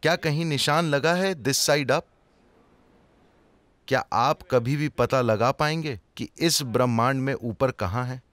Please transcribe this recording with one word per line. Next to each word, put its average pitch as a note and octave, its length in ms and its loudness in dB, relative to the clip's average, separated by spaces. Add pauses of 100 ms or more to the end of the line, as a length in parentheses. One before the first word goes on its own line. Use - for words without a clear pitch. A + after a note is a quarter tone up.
क्या D#3+ 140 2
कहीं E3 300 -2
निशान D3+ 400 0
लगा D3 280 2
है F#3 220 0
this C#3 340 -2
side D3 220 2
up? C#3+ 100 2 (1900)
क्या C3 260 0
आप B2+ 260 2 (120)
कभी B2 240 0
भी D3 140 -2
पता B2+ 320 0
लगा A2+ 300 2
पाएंगे D3+ 480 -4 (180)
कि - 120 -10 (100)
इस D#3+ 220 2
ब्रह्मांड B2 600 2
में C3+ 120 -2
ऊपर A#2+ 380 -2
कहाँ G#2 340 -4
है? B2+ 160 -10 (100)